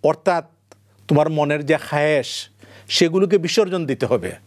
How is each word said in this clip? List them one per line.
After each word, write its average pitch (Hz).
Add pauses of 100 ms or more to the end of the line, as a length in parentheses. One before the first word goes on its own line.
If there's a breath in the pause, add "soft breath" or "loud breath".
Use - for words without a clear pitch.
অর্থাৎ 165 (600)
তোমার 151
মনের 147
যে 156
খায়েশ, 147 (380 loud breath)
সেগুলোকে 185
বিসর্জন 175
দিতে 131
হবে। 92 (120)